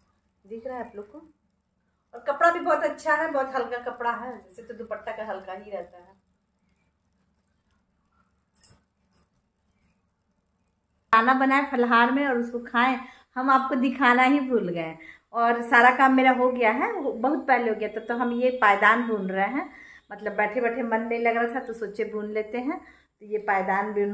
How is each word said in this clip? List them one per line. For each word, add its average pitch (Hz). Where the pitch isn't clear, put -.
दिख 226
रहा 254
है 233
आप -
लोग 202
को। 294
और 240
कपड़ा 330
भी 349
बहुत 311
अच्छा 302
है, 320
बहुत 262
हल्का 240
कपड़ा 240
है, 240
जैसे -
तो 240
दुपट्टा 214
का 214
हल्का 190
ही 208
रहता 180
है। 180
खाना 233
बनाए 269
फलहार 240
में 285
और 247
उसको 240
खाएं, 247
हम 262
आपको 269
दिखाना 254
ही 285
भूल 233
गए। 160
और 233
सारा 233
काम 269
मेरा 262
हो 247
गया 240
है, 339
वो 277
बहुत 262
पहले 240
हो 214
गया। 214
तब 220
तो 240
हम 240
ये 247
पायदान 214
बुन 196
रहे 190
हैं, 277
मतलब 202
बैठे 214
बैठे 240
मन 226
नहीं 233
लग 233
रहा 233
था 247
तो 226
सोचे 220
बुन 214
लेते 214
हैं। 311
तो 214
ये 208
पायदान 202
बुन, 202